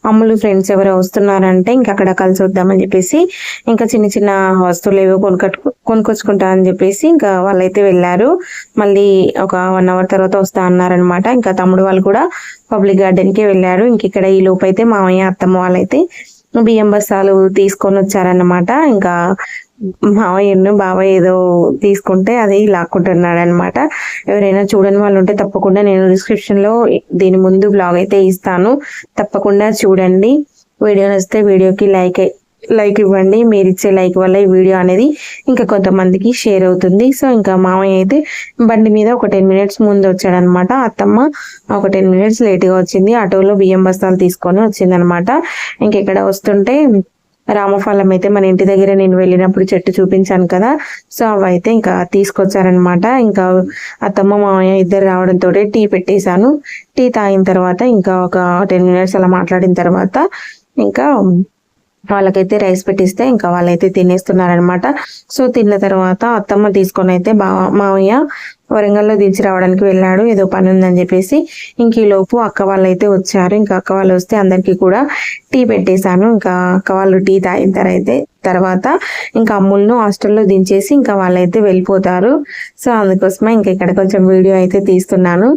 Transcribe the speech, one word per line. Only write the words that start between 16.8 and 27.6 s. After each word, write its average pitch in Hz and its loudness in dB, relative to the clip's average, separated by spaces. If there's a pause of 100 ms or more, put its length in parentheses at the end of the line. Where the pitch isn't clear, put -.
బస్తాలు 196 0 (240)
తీసుకొని 196 0
వచ్చారన్నమాట. 180 0 (260)
ఇంకా 190 -2 (1040)
మావయ్యను 196 0 (100)
బాబాయ్ 190 0
ఏదో 185 2 (500)
తీసుకుంటే 196 0 (100)
అది 196 0 (180)
లాక్కుంటున్నాడు 175 0
అనమాట. 175 0 (540)
ఎవరైనా 202 0
చూడని 196 2
వాళ్ళు 202 2
ఉంటే 196 0
తప్పకుండా 196 0
నేను 190 2
డిస్క్రిప్షన్ 202 -2
లో 214 0 (480)
దీని 185 2
ముందు 190 2 (100)